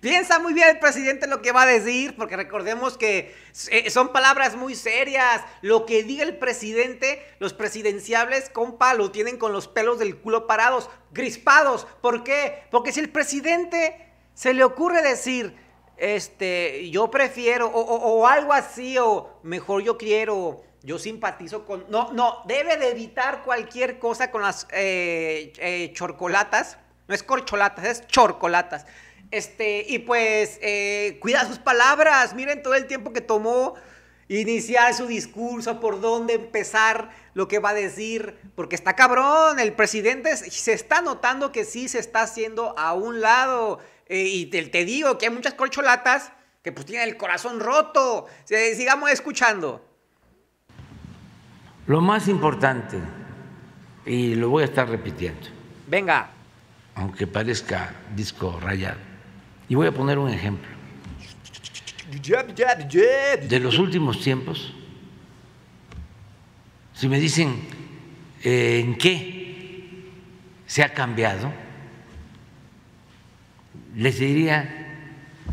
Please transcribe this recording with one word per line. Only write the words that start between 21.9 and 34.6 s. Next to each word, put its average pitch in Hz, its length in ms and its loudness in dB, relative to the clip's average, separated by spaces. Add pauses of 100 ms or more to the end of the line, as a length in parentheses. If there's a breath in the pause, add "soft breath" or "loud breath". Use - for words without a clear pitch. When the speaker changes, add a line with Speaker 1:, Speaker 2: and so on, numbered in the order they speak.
Speaker 1:
no, 240 340 0
debe 294 300 0
de 262 160 0
evitar 254 500 -4
cualquier 247 560 -4
cosa 240 320 -2
con 214 120 -4
las, - 280 -4
eh, 170 880 -2
eh, 175 340 -4
chorcolatas. 180 840 -2 (300)
No 190 60 -2
es 196 100 -6
corcholatas, 196 600 0
es 233 220 -4
chorcolatas. 175 800 2 (440 loud breath)
Este, 214 560 -4
y 254 140 -4
pues, 220 600 0
eh, 208 580 -2
cuida 247 260 2
sus - 120 -10
palabras. 269 760 6
Miren 277 280 -6
todo 262 120 0
el 277 120 2
tiempo 262 260 -8
que 233 80 -4
tomó 233 540 0 (540 loud breath)
iniciar 233 680 2